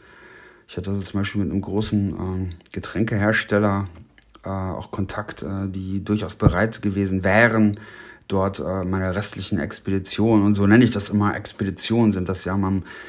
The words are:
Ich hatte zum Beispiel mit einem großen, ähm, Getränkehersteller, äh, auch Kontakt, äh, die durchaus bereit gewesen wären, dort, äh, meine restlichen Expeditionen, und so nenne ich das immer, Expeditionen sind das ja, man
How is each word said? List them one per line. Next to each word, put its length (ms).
Ich 100
hatte 240
zum 200
Beispiel 220
mit 80
einem 120
großen, 480
ähm, 400
Getränkehersteller, 1160
äh, 40
auch 420
Kontakt, 520
äh, 260
die 360
durchaus 320
bereit 440
gewesen 440
wären, 560
dort, 320
äh, 240
meine 300
restlichen 440
Expeditionen, 840
und 100
so 120
nenne 180
ich 60
das 180
immer, 260
Expeditionen 800
sind 160
das 160
ja, 120
man 280